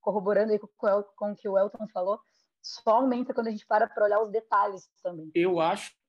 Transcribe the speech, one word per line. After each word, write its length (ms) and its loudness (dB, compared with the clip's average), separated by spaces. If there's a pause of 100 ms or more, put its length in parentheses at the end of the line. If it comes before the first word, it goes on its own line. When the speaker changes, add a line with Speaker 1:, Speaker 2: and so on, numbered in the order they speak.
Speaker 1:
corroborando 520 0
aí 60 0
com, 160 -10
com 120 -4
o 20 2
El-, 160 2 (120)
com 160 -6
o 40 -12
que 120 -10
o 100 2
Elton 300 -2
falou, 300 -4 (440)
só 340 0
aumenta 360 0
quando 160 -2
a 20 -4
gente 160 -10
para 220 2
pra 160 0
olhar 160 4
os 100 -2
detalhes 580 -2 (140)
também. 320 -10
Speaker 2:
Eu 260 2
acho 320 -2 (160)